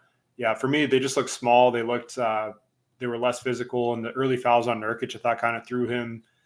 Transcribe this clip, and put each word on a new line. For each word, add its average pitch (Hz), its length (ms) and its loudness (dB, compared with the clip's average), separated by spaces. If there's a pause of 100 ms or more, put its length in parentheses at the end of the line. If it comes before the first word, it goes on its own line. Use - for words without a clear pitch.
(380)
yeah, 113 160 0
for 127 140 -2
me, 147 180 2
they 131 140 4
just 131 180 -2
looked 127 140 0
small. 123 400 6
They 117 100 0
looked, 120 360 -6
uh, 110 360 -2 (460)
they 127 80 -6
were 120 100 -4
less 120 220 0
physical, 123 540 -2
and 113 100 -6
the 117 80 -8
early 131 260 0
fouls 120 300 2
on 113 140 0
Nurkic, 117 340 -6
I 107 40 -16
thought, 117 220 -2
kinda 117 260 -2
threw 123 200 -2
him, 117 360 -6 (220)